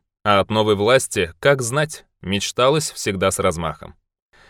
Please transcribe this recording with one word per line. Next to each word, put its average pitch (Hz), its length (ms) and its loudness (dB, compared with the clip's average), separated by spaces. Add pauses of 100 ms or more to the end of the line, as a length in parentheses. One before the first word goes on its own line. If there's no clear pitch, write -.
(240)
а 101 160 4
от 95 120 0
новой 107 240 2
власти, 104 640 0
как 143 220 2
знать, 143 440 -6 (160)
мечталось 123 720 0
всегда 95 400 -2
с - 80 -4
размахом. 85 560 -4 (540)